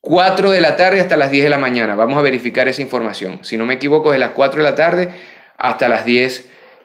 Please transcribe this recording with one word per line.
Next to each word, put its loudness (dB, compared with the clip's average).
cuatro 2
de 2
la 2
tarde 2
hasta 0
las 2
diez 2
de 2
la 0
mañana. -2
Vamos 0
a 2
verificar 0
esa -4
información. -6
Si -10
no -4
me -2
equivoco, 0
de 2
las -2
cuatro 0
de 2
la -2
tarde 0
hasta -2
las 0
diez, -2